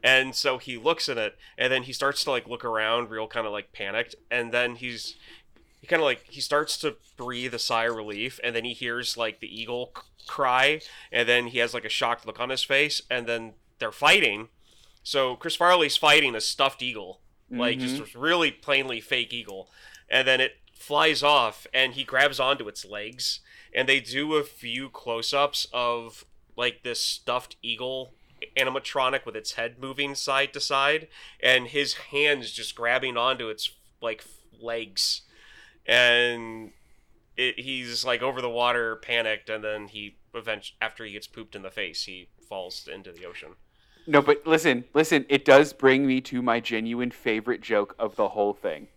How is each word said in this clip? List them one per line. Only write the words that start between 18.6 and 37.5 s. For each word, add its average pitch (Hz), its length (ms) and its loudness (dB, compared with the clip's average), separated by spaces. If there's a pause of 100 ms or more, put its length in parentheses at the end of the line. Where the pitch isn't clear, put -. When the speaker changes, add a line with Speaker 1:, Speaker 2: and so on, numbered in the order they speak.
Speaker 1:
fake 123 320 -4
eagle, 98 360 -12 (400)
and 127 180 2
then 131 140 4
it - 160 0 (160)
flies 147 500 2
off, 135 500 4
and 131 200 2
he 135 120 -8
grabs 135 340 2
onto 131 300 0
its - 160 -14
legs, 107 560 -8 (320)
and 131 140 0
they 135 120 4
do 135 360 -4
a 151 100 2
few 127 440 -10
close-ups 127 840 -2
of, 120 500 -2 (320)
like, 120 280 -4
this 120 180 -4
stuffed - 600 -4
eagle 127 520 -8 (440)
animatronic 131 680 0
with 110 100 -10
its 107 180 -8
head 120 260 -6
moving 135 360 -6
side 139 380 0
to 143 80 -10
side, 143 460 0 (360)
and 127 240 6
his 143 280 -2
hands 143 560 0
just 113 240 -10
grabbing 123 420 0
onto 120 320 0
its, - 220 -6 (300)
like, 113 220 -6 (380)
legs, 113 600 -4 (640)
and 120 840 4 (640)
it, 123 220 -2